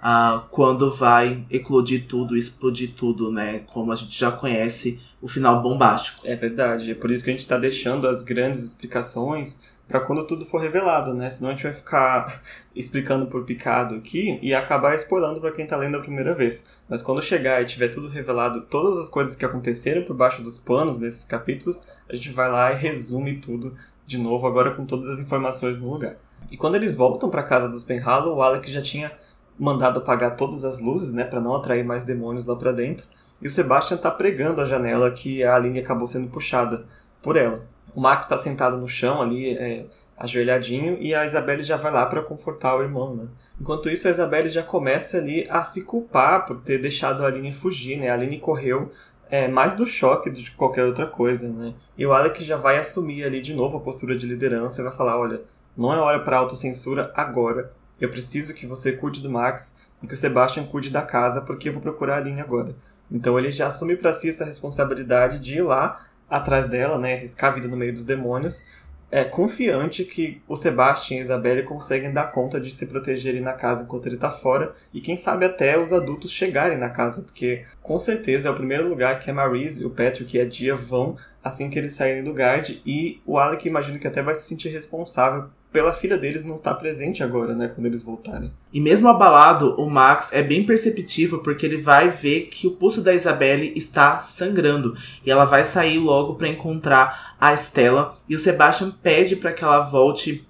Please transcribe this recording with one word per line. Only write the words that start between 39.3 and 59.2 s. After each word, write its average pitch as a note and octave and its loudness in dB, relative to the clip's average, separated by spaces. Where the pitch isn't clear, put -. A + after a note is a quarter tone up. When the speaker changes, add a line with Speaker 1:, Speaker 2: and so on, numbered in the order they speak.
Speaker 2:
é, A#2 -8
ajoelhadinho, B2 0
e D#3 -2
a D3+ 2
Isabelle D3 -2
já D3+ -2
vai D3+ -2
lá B2+ 2
pra D#3 -4
confortar D3 -4
o C3+ 0
irmão, C3+ -6
né. A#2 -10
Enquanto D3+ -4
isso, E3 0
a - 4
Isabelle D#3+ 2
já D#3+ -2
começa D#3+ -2
ali D3+ -2
a E3+ 0
se F#3 -8
culpar F#3 2
por B2 -10
ter C3+ -2
deixado C3+ -2
a C#3 2
Aline C3+ -4
fugir, C#3 -6
né. C3+ -2
A A#2+ 2
Aline B2+ -4
correu, C#3 -2
é, C3+ 2
mais C3 2
do G#3+ -2
choque C3 2
do C3 -10
que B2 -16
qualquer C3 0
outra B2+ 0
coisa, A#2+ -2
né. A#2 -10
E C3+ -4
o C#3 4
Alec D#3 2
já D3+ -4
vai C#3 2
assumir D3+ -6
ali C3 -4
de C#3+ -10
novo C#3 -2
a - -8
postura C3 -6
de B2 -6
liderança A#2+ -4
e - -4
vai B2+ -6
falar, A#2+ 0
"Olha, A2+ -2
não A#2+ 0
é D#3 2
hora D3 2
pra C3+ 0
autocensura B2+ -2
agora. B2 -2
Eu B2 -4
preciso C#3 -8
que - -16
você B2+ -4
cuide C#3 -8